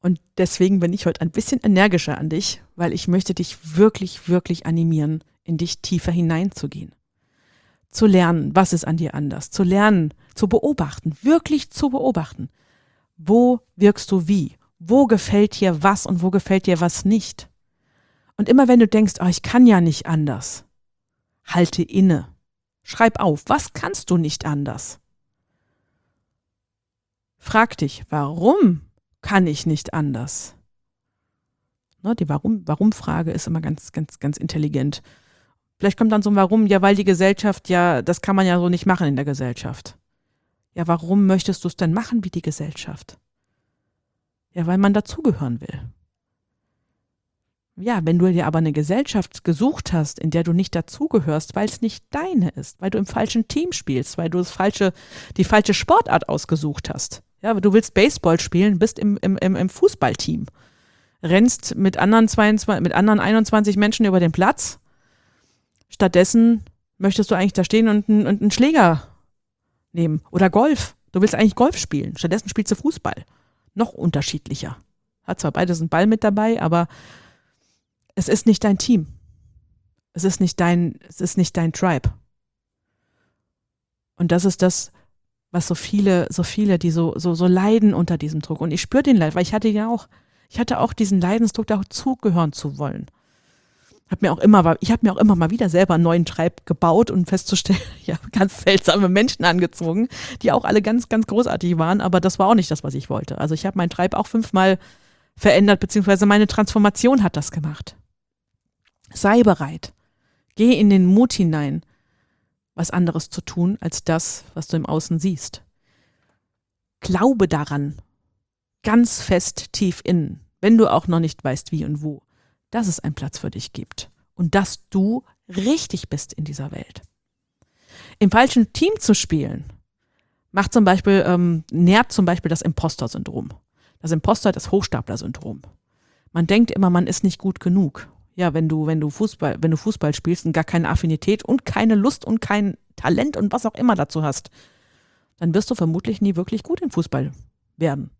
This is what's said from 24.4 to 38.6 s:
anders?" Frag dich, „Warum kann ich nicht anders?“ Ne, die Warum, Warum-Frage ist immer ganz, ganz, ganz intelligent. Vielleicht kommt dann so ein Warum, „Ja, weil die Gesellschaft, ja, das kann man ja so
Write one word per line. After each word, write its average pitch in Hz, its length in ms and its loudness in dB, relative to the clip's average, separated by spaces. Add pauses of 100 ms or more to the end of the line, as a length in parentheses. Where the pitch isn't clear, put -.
anders?" 143 540 -6 (2500)
Frag - 380 -2
dich, - 320 -6
„Warum 170 720 2 (400)
kann 190 260 2
ich 151 180 -4
nicht - 300 -4
anders?“ 143 600 -6 (1500)
Ne, 220 120 -2
die 160 140 -4
Warum, 190 380 -2
Warum-Frage 160 640 -2
ist 165 160 -8
immer 165 140 -4
ganz, 151 300 -8
ganz, - 280 -10
ganz 147 180 -4
intelligent. 143 640 -4 (800)
Vielleicht 196 180 0
kommt 226 140 2
dann 208 100 2
so 202 80 -2
ein 208 60 2
Warum, 202 320 2
„Ja, 196 160 2
weil 202 120 6
die 196 80 -2
Gesellschaft, 190 680 0
ja, 175 340 2
das 175 180 -2
kann 196 140 0
man 190 100 4
ja 180 140 2
so 175 100 0